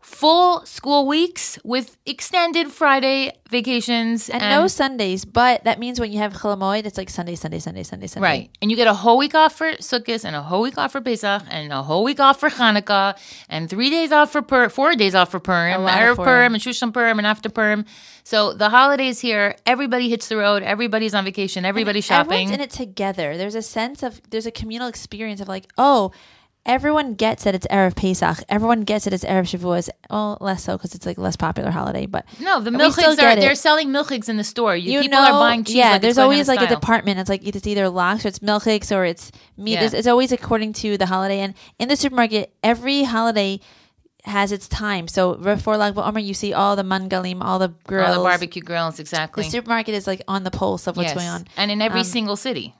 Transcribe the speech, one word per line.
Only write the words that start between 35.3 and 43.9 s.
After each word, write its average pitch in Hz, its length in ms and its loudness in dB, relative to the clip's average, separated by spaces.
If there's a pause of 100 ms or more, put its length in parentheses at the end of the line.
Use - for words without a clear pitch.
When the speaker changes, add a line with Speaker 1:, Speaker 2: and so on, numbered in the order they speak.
Speaker 1:
are 285 80 4
buying 233 240 2
cheese 220 120 -2
Speaker 2:
yeah, 240 160 8
Speaker 1:
like 196 100 4
Speaker 2:
there's 233 100 4
Speaker 1:
it's 240 60 2
going 262 80 8
Speaker 2:
always, 285 240 4
Speaker 1:
out 262 60 4
of - 40 2
Speaker 2:
like, 247 60 4
a - 60 0
Speaker 1:
style. 226 80 0
Speaker 2:
department. 202 400 0
It's, 190 100 -4
like, 196 160 -2
it's 202 200 -6
either 202 220 0
lox 185 380 0
or - 20 0
it's 190 120 -8
milchiks 208 540 0
or 185 120 2
it's - 260 -6 (240)
meat. 214 180 -4
Speaker 1:
Yeah. - 60 0
Speaker 2:
There's, 220 140 0
it's 220 120 0
always 247 260 4
according 220 420 -2
to 208 240 -2
the 190 80 0
holiday. 190 340 -2
And 196 140 -6 (240)
in 233 100 -4
the 277 80 2
supermarket, 240 560 0 (100)
every 247 420 2
holiday 220 560 0 (640)